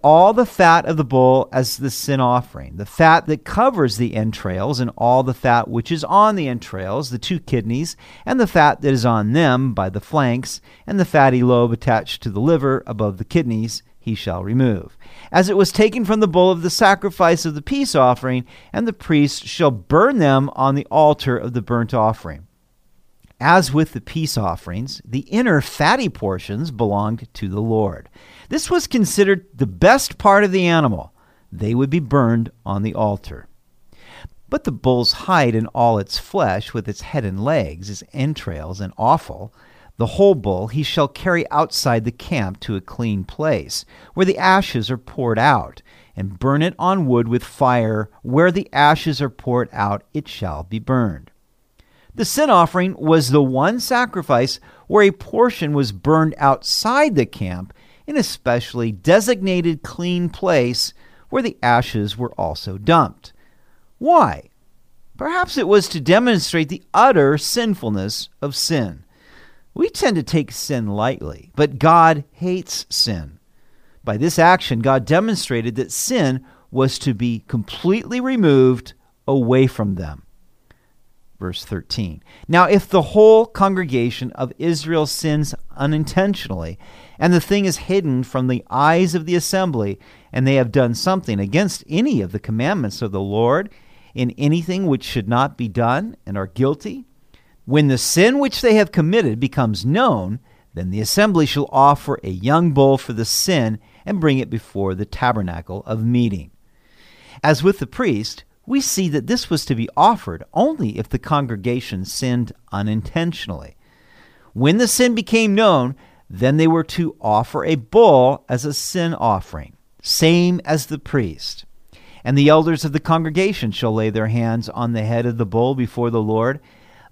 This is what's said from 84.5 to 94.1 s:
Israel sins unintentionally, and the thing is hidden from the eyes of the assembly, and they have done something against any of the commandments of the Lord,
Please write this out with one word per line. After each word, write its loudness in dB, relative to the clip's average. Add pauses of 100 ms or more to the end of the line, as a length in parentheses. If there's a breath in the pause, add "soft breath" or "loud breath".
Israel -2
sins -4 (220)
unintentionally, -4 (400 loud breath)
and 4
the 6
thing 0
is -2
hidden -2
from -4
the -2
eyes 2
of -4
the -2
assembly, -2 (340 soft breath)
and 0
they 2
have 2
done 2
something -2
against -2
any 0
of -6
the -6
commandments -4
of -6
the -4
Lord, 0 (460 soft breath)